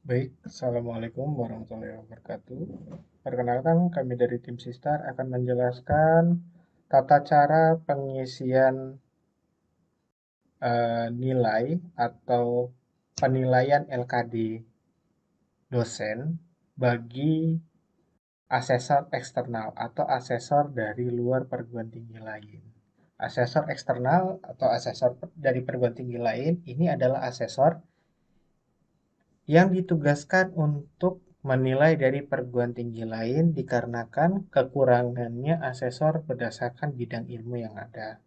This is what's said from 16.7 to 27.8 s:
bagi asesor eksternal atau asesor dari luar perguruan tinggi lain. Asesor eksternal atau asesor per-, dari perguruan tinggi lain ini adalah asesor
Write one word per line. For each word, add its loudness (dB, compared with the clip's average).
bagi 0
asesor 0
eksternal -6
atau -4
asesor 0
dari -4
luar -2
perguruan -8
tinggi -18
lain. -16
Asesor -2
eksternal 0
atau -2
asesor -2
per-, -16
dari 0
perguruan -2
tinggi -8
lain -2
ini 0
adalah 0
asesor 0